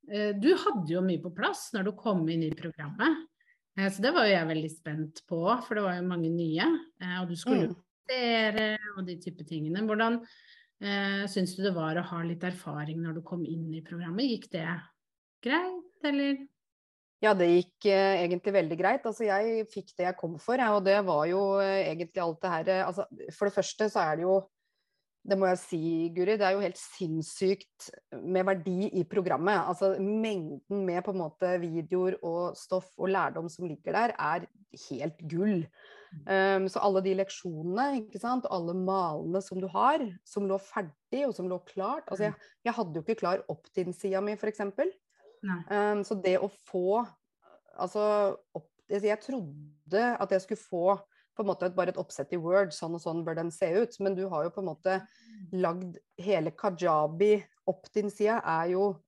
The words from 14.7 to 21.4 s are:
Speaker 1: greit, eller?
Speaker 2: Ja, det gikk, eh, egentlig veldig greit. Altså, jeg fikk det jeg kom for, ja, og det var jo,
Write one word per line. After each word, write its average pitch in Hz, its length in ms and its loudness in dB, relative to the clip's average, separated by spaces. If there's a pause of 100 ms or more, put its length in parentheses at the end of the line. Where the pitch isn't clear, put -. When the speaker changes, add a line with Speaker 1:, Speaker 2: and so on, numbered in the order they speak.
Speaker 1:
greit, 349 400 -2 (220)
eller? 277 420 0 (760)
Speaker 2:
Ja, 214 120 6
det 180 120 4 (180)
gikk, - 220 -6
eh, 196 420 4
egentlig 180 240 0
veldig 170 240 4
greit. 190 280 2
Altså, 220 200 -4
jeg 214 460 2
fikk - 260 -10
det 175 100 0
jeg 185 100 -2
kom 165 220 -6
for, 240 180 0
ja, 226 200 4
og 196 80 2
det 196 200 6
var 156 240 4
jo, 196 320 2